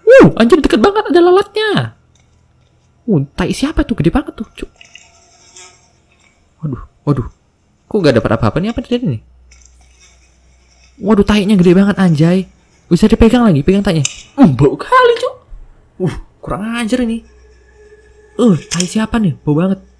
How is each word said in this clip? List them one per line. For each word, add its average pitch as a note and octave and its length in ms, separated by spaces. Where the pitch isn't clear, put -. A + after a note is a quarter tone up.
Uh, A#4 260
anjir, A#3+ 200
deket C4+ 220
banget, G4+ 300
ada F4 100
lalatnya. F#4 720
Uh, E3 160
tai F#3 200
siapa D4+ 280
tuh? - 160
Gede D#3 120
banget - 240
tuh, - 200
Cuk. - 160
Waduh, C#3+ 220
waduh. C3 240
Kok G#3+ 100
gak C#3+ 200
dapat G#2+ 180
apa-apa G#2+ 240
nih? A3 80
Apa A3+ 100
yang A#3 60
terjadi B3 180
nih? - 40
Waduh, G3+ 240
tainya G#3 320
gede F3 160
banget, G3 240
anjay. F3+ 480
Bisa E3+ 160
dipegang A3+ 400
lagi, D3+ 160
pegang F#3+ 180
tainya. D#3+ 220
Hmm, A#3+ 160
bau C3 240
kali, B4 440
Cuk. - 160
Uh, - 80
kurang G#3+ 320
ajar A#3+ 320
ini. A3+ 160
Uh, G#3 240
tai F3 140
siapa A3 320
nih? G3 260
Bau D3 140
banget. F#3+ 240